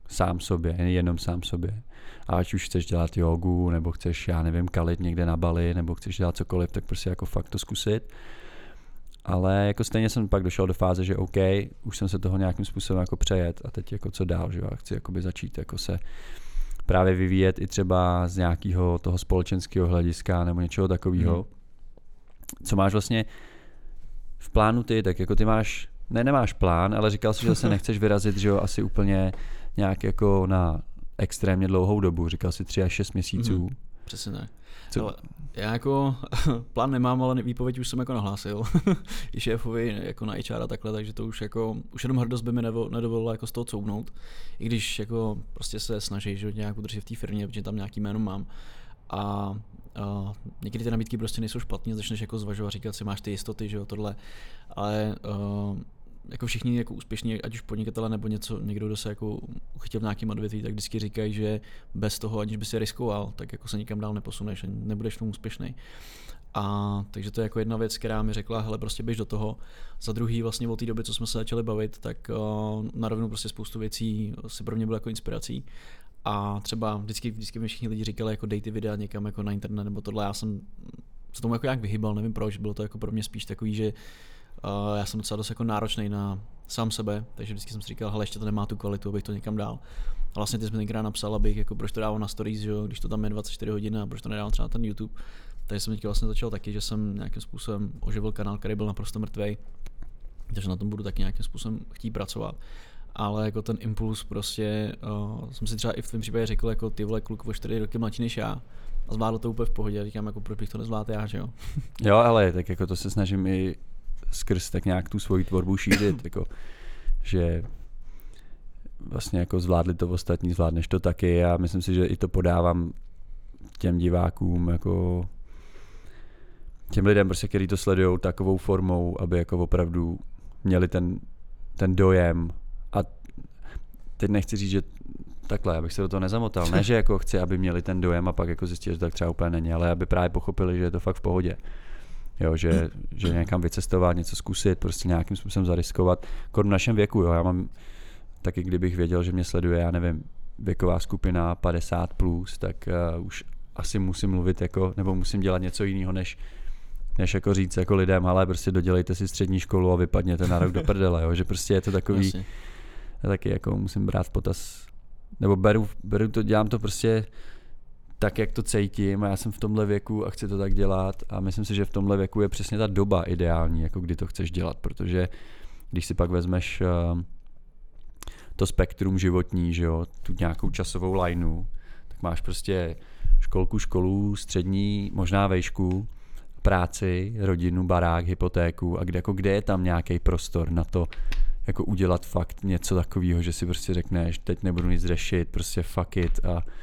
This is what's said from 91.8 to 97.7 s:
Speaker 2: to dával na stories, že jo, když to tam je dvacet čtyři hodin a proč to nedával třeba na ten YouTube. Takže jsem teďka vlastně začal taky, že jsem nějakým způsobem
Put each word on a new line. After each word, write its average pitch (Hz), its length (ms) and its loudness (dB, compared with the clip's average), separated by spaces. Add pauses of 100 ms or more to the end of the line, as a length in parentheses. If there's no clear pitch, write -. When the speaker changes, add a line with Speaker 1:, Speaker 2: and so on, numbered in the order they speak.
Speaker 2:
to 113 80 -2
dával 107 180 0
na 104 100 -2
stories, 107 320 -4
že 107 100 -2
jo, 107 160 -2
když 107 140 -6
to - 80 -2
tam 107 160 0
je 104 60 0
dvacet 104 220 -4
čtyři 107 180 -6
hodin 107 260 -2
a 104 100 -2
proč 110 160 -8
to - 60 -8
nedával 104 220 -4
třeba - 140 4
na - 40 -4
ten 117 160 2
YouTube. 107 300 -4 (520)
Takže 104 140 -4
jsem 107 140 -2
teďka 104 140 -4
vlastně 104 200 4
začal 110 220 2
taky, 104 220 -6
že 104 80 -2
jsem 107 340 -2
nějakým 101 280 -4
způsobem 101 580 -6